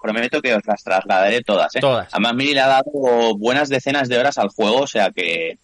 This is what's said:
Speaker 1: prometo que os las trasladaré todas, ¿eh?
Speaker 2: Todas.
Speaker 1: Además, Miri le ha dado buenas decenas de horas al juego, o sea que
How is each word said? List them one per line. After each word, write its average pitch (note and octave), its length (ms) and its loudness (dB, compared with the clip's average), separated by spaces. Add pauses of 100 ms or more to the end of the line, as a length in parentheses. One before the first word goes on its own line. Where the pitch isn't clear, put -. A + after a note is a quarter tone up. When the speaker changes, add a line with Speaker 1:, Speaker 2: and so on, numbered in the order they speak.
Speaker 1:
prometo A#2 400 -4
que B2+ 140 0
os G#2 100 -2
las G#2 180 -4
trasladaré G2 580 0
todas, F2+ 340 0
¿eh? B2 40 -4
Speaker 2:
Todas. B2+ 320 0
Speaker 1:
Además, A#2 240 -2
Miri C#3 200 -2
le C3+ 60 2
ha C3 60 4
dado C3+ 720 2
buenas B2+ 320 0
decenas C#3 400 -2
de B2 80 0
horas C3+ 220 0
al - 100 0
juego, A2 320 0
o C#3+ 60 -2
sea G2+ 240 0
que E2 520 -4